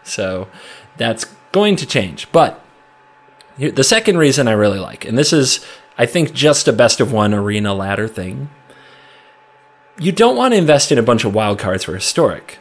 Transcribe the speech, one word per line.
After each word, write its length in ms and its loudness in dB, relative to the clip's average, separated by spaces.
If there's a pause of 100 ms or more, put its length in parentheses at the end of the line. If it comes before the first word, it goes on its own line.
So 440 -8 (500)
that's 280 -4 (260)
going 240 2
to 100 -6
change. 460 -6
But 320 2 (920)
here, 140 -4
the 120 0
second 340 2
reason 300 2
I 60 2
really 260 2
like, 260 -12
and 120 -4
this 140 2
is, 320 0 (340)
I 100 0
think, 260 -2
just 340 2
a 60 2
best 260 2
of 140 0
one 200 2
arena 420 -2
ladder 320 -4
thing, 420 -10 (1500)
you 120 -2
don't 260 2
want 160 2
to 40 4
invest 340 2
in 60 4
a 60 2
bunch 220 2
of 100 -2
wild 240 0
cards 240 -4
for 100 -8
historic. 680 -4